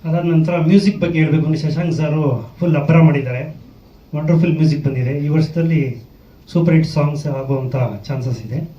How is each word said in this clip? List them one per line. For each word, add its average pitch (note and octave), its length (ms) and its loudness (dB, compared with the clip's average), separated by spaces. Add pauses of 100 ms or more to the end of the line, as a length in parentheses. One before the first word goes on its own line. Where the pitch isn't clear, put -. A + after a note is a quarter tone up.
ಅದಾದ E3+ 180 0
ನಂತರ E3 340 2
ಮ್ಯೂಸಿಕ್ F#3+ 400 4
ಬಗ್ಗೆ E3 200 0
ಹೇಳ್ಬೇಕು D#3 260 2
ಅಂದರೆ D#3 260 -2
ಶಶಾಂಕ್ E3+ 240 -2
ಸಾರು D3+ 640 -2
ಫುಲ್ E3+ 160 2
ಅಬ್ಬರ D#3+ 260 4
ಮಾಡಿದ್ದಾರೆ, C#3 540 2 (600)
ವಂಡರ್‌ಫುಲ್ D#3+ 420 2
ಮ್ಯೂಸಿಕ್ D#3 280 0
ಬಂದಿದೆ. C3+ 400 -2
ಈ - 20 -2
ವರ್ಷದಲ್ಲಿ D#3 760 -2 (440)
ಸೂಪರ್ E3 260 2
ಹಿಟ್ D#3+ 140 4
ಸಾಂಗ್ಸ್ D3 400 -2
ಆಗುವಂಥ C3+ 480 -4 (280)
ಚಾನ್ಸಸ್ B2 420 -6
ಇದೆ. D#3 340 -8